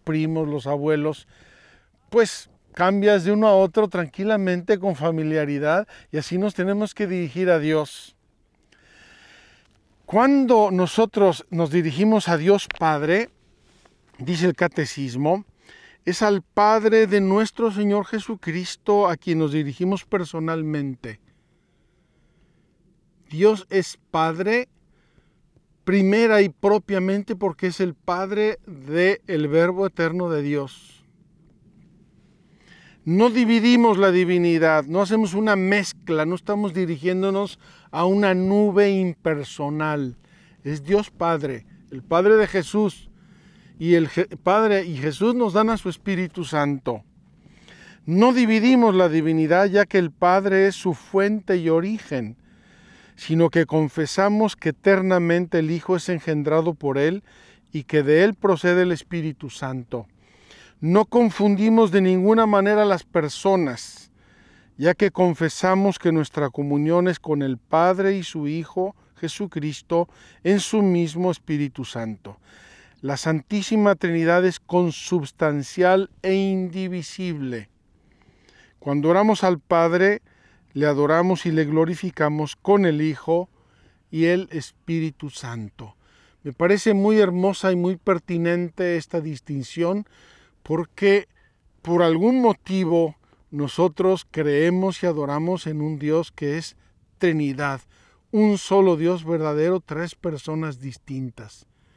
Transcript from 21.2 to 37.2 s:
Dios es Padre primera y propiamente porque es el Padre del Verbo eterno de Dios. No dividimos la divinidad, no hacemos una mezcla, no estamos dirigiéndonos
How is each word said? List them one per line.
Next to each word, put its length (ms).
Dios 400
es 280
Padre 580
primera 560
y 80
propiamente 880
porque 320
es 120
el 140
Padre 720
del 840
Verbo 380
eterno 440
de 120
Dios. 600
No 260
dividimos 680
la 140
divinidad, 720
no 180
hacemos 320
una 220
mezcla, 720
no 80
estamos 400
dirigiéndonos 840